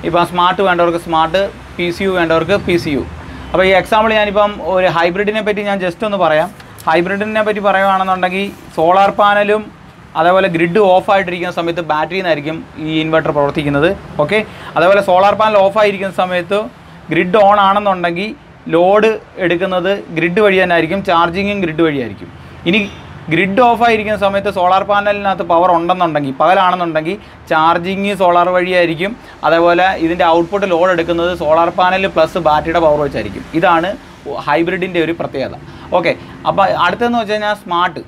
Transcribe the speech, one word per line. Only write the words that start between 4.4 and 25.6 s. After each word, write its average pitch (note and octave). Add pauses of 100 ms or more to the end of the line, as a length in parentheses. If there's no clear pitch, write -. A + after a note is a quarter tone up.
ഒരു F#3
ഹൈബ്രിഡിനെ G3
പറ്റി G#3
ഞാൻ G3
just F3
ഒന്ന് G3+
പറയാം. D#3 (400)
ഹൈബ്രിഡിനെ G3+
പറ്റി G#3
പറയുകയാണെന്നുണ്ടെങ്കിൽ F#3+ (320)
solar F#3
പാനലും G#3 (560)
അതേപോലെ F#3
grid E3+ (120)
ഓഫ് F#3
ആയിട്ടിരിക്കുന്ന F3+
സമയത്ത് E3+
ബാറ്ററിയിൽ D#3+
നിന്നായിരിക്കും D#3+ (280)
ഈ D#3 (100)
inverter D#3+
പ്രവർത്തിക്കുന്നത്. C#3+ (320)
ഓക്കെ, F#3+ (380)
അതേപോലെ G3
solar G3
panel G#3+
ഓഫ് G3
ആയിരിക്കുന്ന G3
സമയത്ത് F3+ (520)
grid F3+ (100)
on G#3
ആണെന്നുണ്ടെങ്കിൽ F#3+ (460)
load G3+ (360)
എടുക്കുന്നത് F#3 (240)
grid F3
വഴി F#3+
തന്നെ F3+
ആയിരിക്കും, E3
ചാർജിങ്ങും F3+
grid D#3+
വഴിയായിരിക്കും. G#2+ (400)
ഇനി G#3 (520)
grid G3
off A3+
ആയിരിക്കുന്ന G#3+
സമയത്ത് G3
solar F#3
പാനലിനകത്ത് G3+
power F3